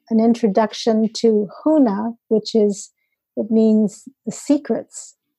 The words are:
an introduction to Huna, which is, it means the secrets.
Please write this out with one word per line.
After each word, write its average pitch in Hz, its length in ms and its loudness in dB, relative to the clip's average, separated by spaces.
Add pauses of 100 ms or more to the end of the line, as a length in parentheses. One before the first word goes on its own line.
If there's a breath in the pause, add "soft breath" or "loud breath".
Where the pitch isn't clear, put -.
an 226 100 2
introduction 220 1000 0
to 214 300 0 (160)
Huna, 233 540 0 (120)
which 214 260 -2
is, 208 340 0 (460)
it 226 160 -6
means 220 540 2 (200)
the 220 60 -10
secrets. - 840 -6 (240)